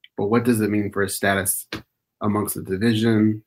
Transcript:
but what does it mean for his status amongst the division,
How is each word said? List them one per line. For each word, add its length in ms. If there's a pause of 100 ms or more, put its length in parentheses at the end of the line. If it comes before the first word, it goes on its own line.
(180)
but 80
what 180
does 160
it 100
mean 220
for 80
his 140
status 520 (540)
amongst 360
the 60
division, 840